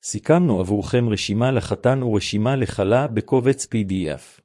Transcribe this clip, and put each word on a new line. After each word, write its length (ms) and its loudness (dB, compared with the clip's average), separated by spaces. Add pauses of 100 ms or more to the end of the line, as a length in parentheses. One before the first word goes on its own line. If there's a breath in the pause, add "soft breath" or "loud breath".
סיכמנו 560 2
עבורכם 500 0
רשימה 420 0
לחתן 520 0
ורשימה 520 0
לכלה 520 0
בקובץ 580 0
פי 180 -4
די 300 -4
אף. 320 -16